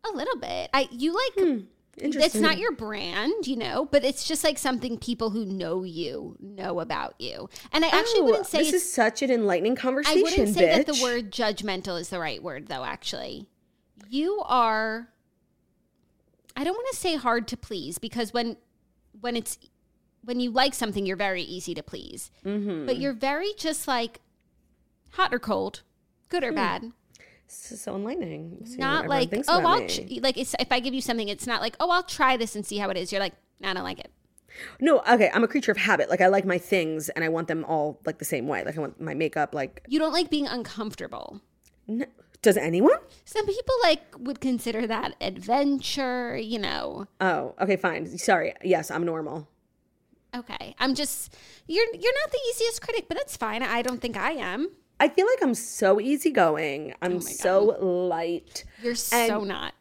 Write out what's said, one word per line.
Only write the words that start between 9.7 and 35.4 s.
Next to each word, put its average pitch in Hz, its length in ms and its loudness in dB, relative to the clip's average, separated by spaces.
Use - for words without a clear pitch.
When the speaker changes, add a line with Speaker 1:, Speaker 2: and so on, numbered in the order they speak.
Speaker 2:
conversation, 285 420 2
Speaker 1:
I 392 40 8
wouldn't 330 320 4
say 175 120 8
that 247 200 6
the 311 60 -2
Speaker 2:
bitch. 254 100 2
Speaker 1:
word 240 300 0
judgmental 196 680 -2
is 185 100 -8
the 185 80 -4
right 156 240 -4
word, 147 260 -10
though, 131 160 -6
actually. - 640 -8
You 330 380 -2
are, 226 600 0
I 277 80 -4
don't 370 120 0
wanna 508 180 -6
say 349 220 -2
hard 233 320 0
to 240 80 -8
please, 175 420 -10
because 226 340 -6
when, 233 240 -2
when 240 160 -4
it's, - 220 -6
when 247 160 -4
you 247 100 0
like 262 240 2
something, 202 320 -2
you're 185 100 -2
very 190 260 0
easy 175 320 -8
to 156 80 -8
please. - 480 -14
Speaker 2:
Mm-hmm. 202 420 -4
Speaker 1:
But 247 120 0
you're 277 140 -2
very 285 440 -2
just, 311 300 -4
like, 233 340 -2
hot 370 200 2
or 247 60 0
cold, 190 440 -2
good 349 160 0
or 240 60 -2
Speaker 2:
Hmm. 311 60 -2
Speaker 1:
bad. 196 360 -2
Speaker 2:
This - 260 -18
is 214 80 -14
so 202 140 -8
enlightening. 185 680 -6
Seeing 247 140 -14
what 262 60 -2
Speaker 1:
Not 277 200 2
Speaker 2:
everyone 277 160 0
Speaker 1:
like, 175 100 2
Speaker 2:
thinks 226 180 -2
Speaker 1:
"Oh, 349 120 6
Speaker 2:
about 339 60 2
Speaker 1:
I'll 349 140 6
Speaker 2:
me. 92 80 -6
Speaker 1:
ch-," - 320 -6
like, 254 160 0
it's, 254 240 -4
if 247 100 -2
I 254 100 4
give 247 120 -4
you 262 80 -2
something, 233 280 -2
it's - 180 -8
not 240 160 0
like, 226 180 -4
"Oh, 330 100 2
I'll 359 120 4
try 262 340 2
this 220 180 -4
and 208 120 -6
see 202 100 -6
how 202 140 -2
it 185 80 -2
is." 180 120 -6
You're 196 120 -2
like, 180 100 -4
"Nah, 196 100 -4
I 190 40 -2
don't 180 100 -4
like 180 160 -8
it." - 100 -18
Speaker 2:
No, 285 280 8
okay, 220 240 8
I'm 233 120 4